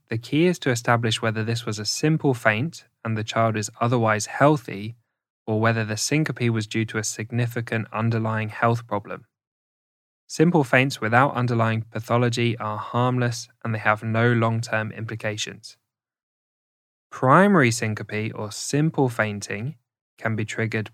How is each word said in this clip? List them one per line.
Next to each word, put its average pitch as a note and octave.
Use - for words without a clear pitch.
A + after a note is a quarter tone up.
the A2+
key C#3+
is F3+
to -
establish A#2+
whether A2
this A#2
was G#2+
a G#2+
simple D3+
faint A#2
and A2
the G#2+
child A2+
is G#2
otherwise A2+
healthy, A#2
or G#2+
whether A2+
the G#2+
syncope C#3
was A2
due A2+
to A2
a G#2+
significant A#2
underlying A2
health A#2
problem. G2
Simple E3
faints C3
without A#2+
underlying A2+
pathology A#2
are G#2+
harmless B2
and A2+
they G#2+
have G#2+
no A2+
long-term A2+
implications. A2
Primary D3+
syncope G#2+
or G#2+
simple D3
fainting G#2+
can A2+
be A2
triggered A2